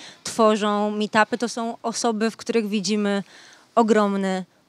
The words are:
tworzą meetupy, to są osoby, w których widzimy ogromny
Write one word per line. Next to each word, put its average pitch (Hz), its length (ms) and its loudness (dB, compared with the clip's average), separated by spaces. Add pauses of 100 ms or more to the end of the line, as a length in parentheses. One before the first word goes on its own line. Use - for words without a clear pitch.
(240)
tworzą 214 680 2
meetupy, 214 480 0
to 240 100 -4
są 233 340 -8
osoby, 226 480 -2
w - 60 -12
których 220 320 -2
widzimy 202 540 0 (520)
ogromny 202 680 2 (240)